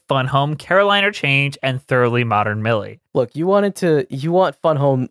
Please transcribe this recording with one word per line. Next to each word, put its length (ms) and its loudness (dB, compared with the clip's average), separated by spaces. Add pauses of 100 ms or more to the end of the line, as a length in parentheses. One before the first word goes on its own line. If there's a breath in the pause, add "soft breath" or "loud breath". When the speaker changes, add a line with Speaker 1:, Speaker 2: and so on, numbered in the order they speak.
Speaker 1:
Fun 200 0
Home, 260 0
Caroline 500 2
or 60 0
Change, 520 -2
and 200 -4
Thoroughly 420 2
Modern 380 0
Millie. 380 -2 (140)
Speaker 2:
Look, 200 -2
you 120 -4
wanted 300 2
to, 320 0
you 240 -6
want 240 2
Fun 200 0
Home 340 0